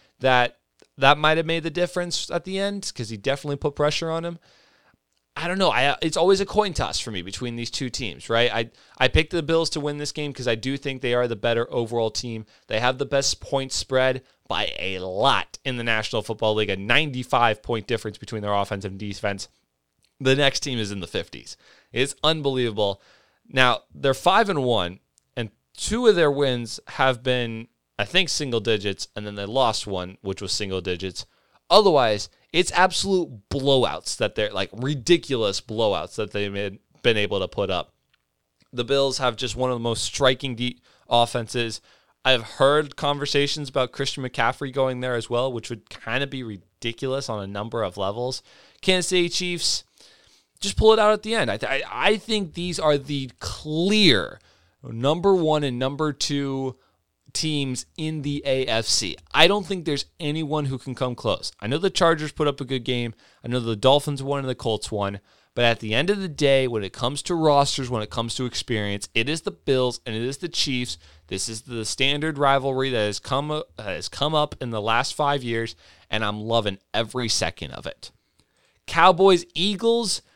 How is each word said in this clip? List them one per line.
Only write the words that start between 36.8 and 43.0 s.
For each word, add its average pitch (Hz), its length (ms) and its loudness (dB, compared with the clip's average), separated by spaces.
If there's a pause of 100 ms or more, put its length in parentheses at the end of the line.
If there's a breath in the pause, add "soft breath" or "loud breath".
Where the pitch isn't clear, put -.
been 117 160 2
able 101 220 0
to 92 80 -2
put 95 240 -2
up. 87 220 -4 (800)
The 120 120 -4
Bills 135 340 0
have 123 180 0
just 117 200 -6
one 127 160 0
of 123 40 -2
the 117 40 -4
most 117 240 -2
striking 131 520 0
de-, 123 240 -4 (300 soft breath)
offenses. 117 720 0 (420 soft breath)
I've 127 200 4
heard 143 540 2
conversations 143 720 0